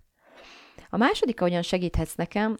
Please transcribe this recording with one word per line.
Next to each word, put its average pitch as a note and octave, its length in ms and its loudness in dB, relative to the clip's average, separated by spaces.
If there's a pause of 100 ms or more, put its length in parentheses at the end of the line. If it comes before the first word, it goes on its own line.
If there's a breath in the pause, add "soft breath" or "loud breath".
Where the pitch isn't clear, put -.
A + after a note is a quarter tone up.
(880 loud breath)
A - 80 -4
második, C4 440 2
ahogyan F3 200 2
segíthetsz F3 540 -2
nekem, G#3+ 440 -2